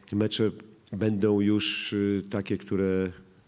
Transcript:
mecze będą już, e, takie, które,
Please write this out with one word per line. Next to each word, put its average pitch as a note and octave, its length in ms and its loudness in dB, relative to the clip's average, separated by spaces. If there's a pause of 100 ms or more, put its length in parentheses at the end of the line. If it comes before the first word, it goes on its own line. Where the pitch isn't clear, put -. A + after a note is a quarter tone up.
(140)
mecze G#2 380 2 (420)
będą G#2 460 2
już, G#2 540 0
e, G2+ 360 0
takie, G2 280 -4
które, F#2+ 540 0 (360)